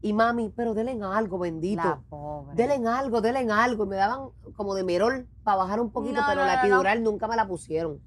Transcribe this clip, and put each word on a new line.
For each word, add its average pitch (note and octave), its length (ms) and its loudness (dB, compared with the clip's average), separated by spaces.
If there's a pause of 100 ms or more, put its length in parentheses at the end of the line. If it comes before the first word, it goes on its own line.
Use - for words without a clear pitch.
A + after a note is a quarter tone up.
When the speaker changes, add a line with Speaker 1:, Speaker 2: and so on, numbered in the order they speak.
Speaker 1:
Y G#3 120 0
mami, A3+ 420 2
"Pero A#3+ 180 -2
denle A#3 300 -2
algo, G3 360 -2
bendito. F3 440 -2
Speaker 2:
La D3 160 0 (100)
pobre. D3 460 -12
Speaker 1:
Denle A#3+ 320 2
algo, A#3+ 340 0
denle A#3+ 300 0
algo". A3 340 2
Y - 20 -6
me G3 100 -4
daban A#3+ 320 -2 (260)
como G3+ 200 -4
de F#3+ 80 -2
merol G#3+ 440 0 (160)
pa' G#3 120 2
bajar F#3+ 240 0
un A#3 120 -2
poquito, B3 300 -4
Speaker 2:
No, - 60 -
Speaker 1:
pero C#4+ 140 2
Speaker 2:
no, C4+ 60 4
Speaker 1:
la C4 80 2
Speaker 2:
no, C4 60 2
no. B3 60 4
Speaker 1:
epidural A3+ 360 4
nunca G#3+ 240 0
me A3+ 80 -2
la A3 120 2
pusieron. D#3+ 580 -4